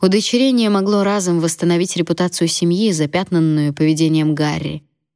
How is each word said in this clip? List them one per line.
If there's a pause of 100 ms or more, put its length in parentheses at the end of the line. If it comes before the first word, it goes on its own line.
Удочерение
могло
разом
восстановить
репутацию
семьи,
запятнанную
поведением
Гарри. (320)